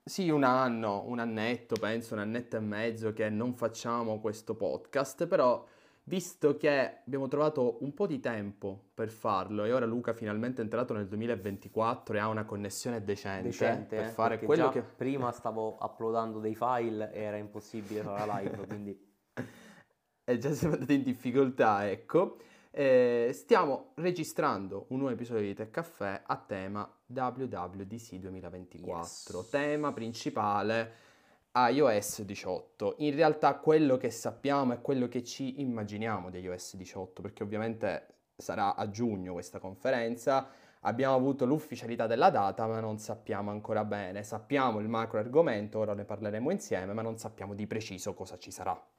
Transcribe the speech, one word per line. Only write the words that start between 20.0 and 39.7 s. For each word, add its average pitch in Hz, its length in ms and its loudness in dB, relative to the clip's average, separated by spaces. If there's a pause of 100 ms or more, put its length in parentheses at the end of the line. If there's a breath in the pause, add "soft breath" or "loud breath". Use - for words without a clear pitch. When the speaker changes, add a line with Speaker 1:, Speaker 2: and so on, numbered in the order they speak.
Speaker 1:
E 123 160 0
già 139 140 0
siamo 147 220 2
andati 139 200 2
in 139 80 6
difficoltà, 123 880 4
ecco. 170 460 0 (340 loud breath)
Eh, 123 600 6
stiamo 165 640 2
registrando 151 960 -2
un 127 80 -2
nuovo 135 140 0
episodio 117 300 -2
di 101 120 -2
Tech 110 160 -8
Caffè 101 540 -6
a 135 120 -2
tema 101 520 -6 (180)
W 127 380 -4
W 95 380 -6
D 101 140 -10
C 113 220 -14
duemilaventiquattro, 90 1200 -10
Speaker 2:
Yes. 92 120 -8
Speaker 1:
tema 147 420 0
principale 110 1120 0 (480 loud breath)
I 123 280 6
O 143 80 8
S 104 340 2
diciotto. 98 760 -4
In 147 160 0
realtà 151 420 6
quello 156 400 6
che 127 140 0
sappiamo 127 640 0
e 117 80 -8
quello 131 260 2
che 123 160 -4
ci 135 380 -6
immaginiamo 107 640 -4
di 92 120 -10
I 92 100 -8
O 90 80 -6
S - 180 -14
diciotto, 92 460 -12
perché 98 200 -8
ovviamente 107 760 -4 (200)
sarà 98 380 -2
a 107 160 -4
giugno 101 420 -4
questa 87 260 -10
conferenza, 120 880 0 (340 loud breath)